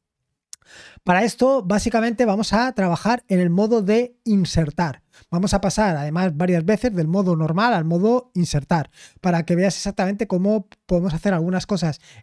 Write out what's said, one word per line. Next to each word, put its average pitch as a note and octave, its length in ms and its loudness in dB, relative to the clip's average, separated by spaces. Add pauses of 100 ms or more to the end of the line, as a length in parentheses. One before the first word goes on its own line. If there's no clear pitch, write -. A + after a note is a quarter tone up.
(1040)
Para F#3 220 2
esto, B3+ 400 2
básicamente, A3 600 0
vamos G#3 280 0
a A#3+ 200 2
trabajar G3 540 -2
en F#3 140 2
el F3+ 100 2
modo G#3+ 320 2
de A3+ 400 0
insertar. E3+ 800 0 (280)
Vamos F#3 220 0
a F#3+ 80 2
pasar, G3 360 0
además, D3+ 400 -2
varias F3 280 0
veces G#3+ 300 0
del E3 140 0
modo F3+ 260 0
normal E3 400 0
al E3 100 0
modo G3+ 500 0
insertar, D#3+ 560 -2 (300)
para E3+ 240 0
que F3 120 0
veas F3+ 200 0
exactamente G3+ 500 -4
cómo G3+ 420 0 (180)
podemos F3 260 0
hacer F#3+ 220 -2
algunas F3 320 -2
cosas E3 340 -2 (220)